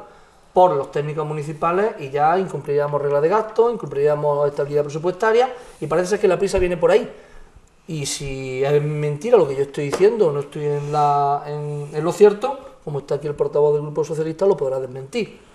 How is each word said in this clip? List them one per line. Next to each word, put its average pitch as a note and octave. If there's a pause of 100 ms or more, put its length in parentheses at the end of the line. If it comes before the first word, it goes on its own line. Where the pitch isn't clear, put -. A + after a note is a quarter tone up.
(540)
por F3+
los C#3
técnicos D3+
municipales D#3+
y C#3+
ya D3+
incumpliríamos D3
reglas C#3+
de D#3
gasto, A3
incumpliríamos D3
estabilidad C#3+
presupuestaria, F3+ (240)
y D#3+
parece E3+
ser G3
que G3+
la F3
prisa F#3+
viene F3
por E3
ahí. - (760)
Y D3+
si C3
es D3
mentira D3+
lo E3
que C#3
yo C3+
estoy C#3+
diciendo, F#3+
no C#3+
estoy D3
en D3
la, C#3+
en, D3
en D3+
lo E3+
cierto, G3+ (240)
como C#3+
está C#3+
aquí D3
el D3
portavoz D3
del D3
Grupo D3+
Socialista, D#3+
lo G3
podrá C3+
desmentir. C3+ (160)